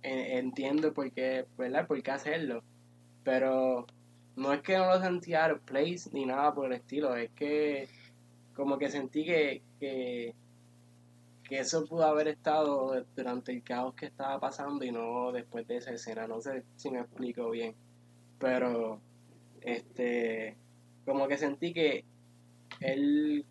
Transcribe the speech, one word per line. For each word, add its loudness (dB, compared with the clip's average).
en-, -2
entiendo 0
el 2
por -4
qué, -2
¿verdad? 0
Por 0
qué -4
hacerlo. -2
Pero 4
no 2
es 0
que 4
no 6
lo 6
sentía 2
out 4
of -14
place 0
ni -2
nada 2
por -2
el 0
estilo, -2
es -4
que 0
como 0
que 0
sentí -2
que, 2
que, -6
que -4
eso 0
pudo 2
haber 6
estado 2
durante -4
el -6
caos -4
que -10
estaba -6
pasando -4
y -4
no -2
después -6
de -4
esa -8
escena. -8
No -6
sé -6
si -8
me -2
explico -4
bien, -4
pero, 0
este, -2
como 2
que 0
sentí -2
que 2
él 2